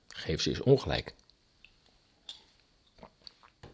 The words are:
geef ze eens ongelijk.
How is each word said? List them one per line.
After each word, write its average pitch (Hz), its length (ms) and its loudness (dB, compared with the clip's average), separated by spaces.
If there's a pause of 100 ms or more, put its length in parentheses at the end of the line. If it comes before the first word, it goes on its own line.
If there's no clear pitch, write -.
geef - 340 -4
ze - 60 0
eens 64 120 -2
ongelijk. - 540 4 (2500)